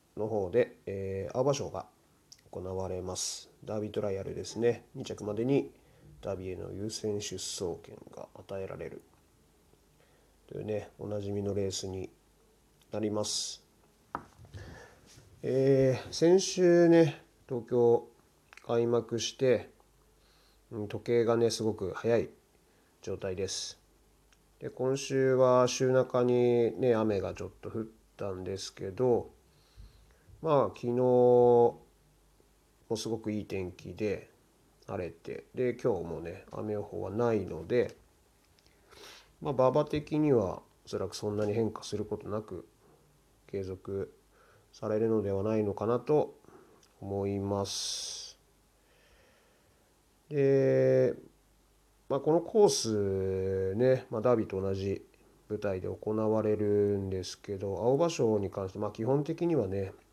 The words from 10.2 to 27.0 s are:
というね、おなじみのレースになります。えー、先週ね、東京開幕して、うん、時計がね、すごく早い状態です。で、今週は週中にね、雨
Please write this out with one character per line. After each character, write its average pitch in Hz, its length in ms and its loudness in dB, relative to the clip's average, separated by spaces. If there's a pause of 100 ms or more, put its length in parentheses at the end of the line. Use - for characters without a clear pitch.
と - 100 -14
い 101 60 -10
う - 20 -12
ね、 104 240 -6 (100)
お 104 80 -10
な 104 140 -6
じ 101 100 -6
み 101 120 -4
の 101 100 -2
レ 98 140 -2
ー 95 40 -4
ス 98 160 -8
に 95 220 -10 (840)
な 104 80 -6
り 107 100 -2
ま 104 140 -2
す。 - 400 -8 (1800)
え 135 560 4
ー、 - 160 -12
先 180 280 6
週 175 480 6
ね、 165 340 6 (240)
東 120 220 -6
京 120 400 4 (580)
開 117 200 2
幕 117 320 0
し - 180 -6
て、 123 320 2 (1000)
う 113 100 -8
ん、 104 100 -6
時 110 120 -8
計 120 220 2
が 113 140 4
ね、 117 120 4
す 110 140 -4
ご 107 100 0
く 92 220 -6
早 117 220 2
い 90 120 -2 (720)
状 98 140 -8
態 92 220 -6
で 95 100 -4
す。 - 320 -10 (800)
で、 - 100 -10
今 131 280 -2
週 135 380 2
は 127 340 6
週 127 240 2
中 127 300 2
に 120 540 4
ね、 120 160 2
雨 110 280 2